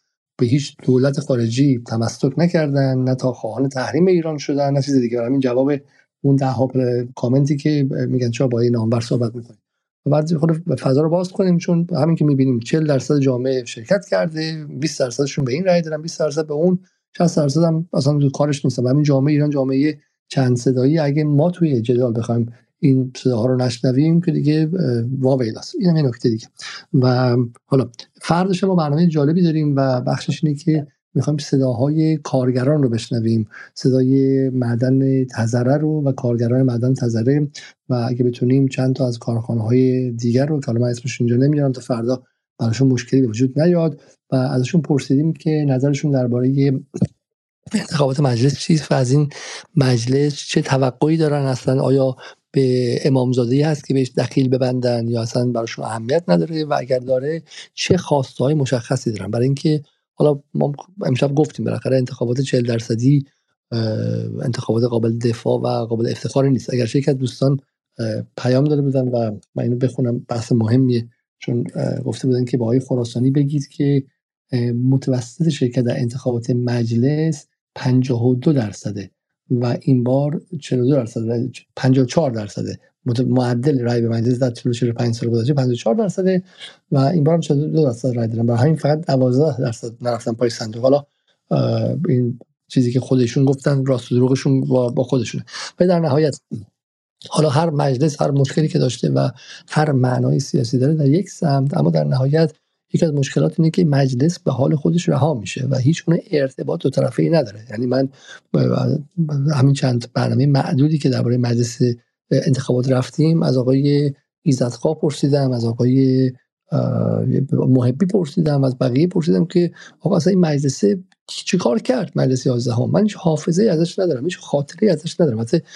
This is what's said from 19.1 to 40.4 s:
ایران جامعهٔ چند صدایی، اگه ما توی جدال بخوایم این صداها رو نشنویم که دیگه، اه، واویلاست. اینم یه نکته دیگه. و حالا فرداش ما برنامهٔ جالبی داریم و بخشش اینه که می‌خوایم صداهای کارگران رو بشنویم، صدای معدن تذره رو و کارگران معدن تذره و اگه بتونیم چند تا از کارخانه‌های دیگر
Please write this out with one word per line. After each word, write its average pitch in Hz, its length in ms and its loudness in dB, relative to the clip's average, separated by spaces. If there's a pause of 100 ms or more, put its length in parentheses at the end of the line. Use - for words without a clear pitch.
ایران 147 160 2
جامعهٔ 139 500 0 (280)
چند 127 300 2
صدایی، 127 420 2
اگه 147 240 0
ما 151 280 2
توی 156 300 0
جدال 120 360 0
بخوایم 117 340 -2 (280)
این 131 380 2
صداها 123 280 0
رو 127 120 2
نشنویم 131 640 2
که 175 100 0
دیگه، 151 380 0 (100)
اه، 123 240 0 (160)
واویلاست. 127 600 -2
اینم 175 160 2
یه 160 60 2
نکته 127 280 0
دیگه. 113 180 -4 (460)
و 127 440 2 (280)
حالا 123 240 0 (320)
فرداش 185 420 0
ما 190 120 2
برنامهٔ 160 320 2
جالبی 160 360 2
داریم 156 320 2
و 131 260 0
بخشش 135 420 -4
اینه 151 120 0
که 147 320 -2 (260)
می‌خوایم 147 240 0
صداهای 143 800 0
کارگران 131 640 0
رو 127 60 2
بشنویم، 113 580 -2 (260)
صدای 135 760 2
معدن 127 760 0
تذره 123 520 0
رو 156 240 -2
و 139 100 0
کارگران 120 500 0
معدن 123 320 0
تذره 127 540 0 (420)
و 123 200 -2
اگه 123 140 -2
بتونیم 127 440 2
چند 131 280 -2
تا 131 120 -2
از 117 120 -4
کارخانه‌های 120 920 0
دیگر 117 340 0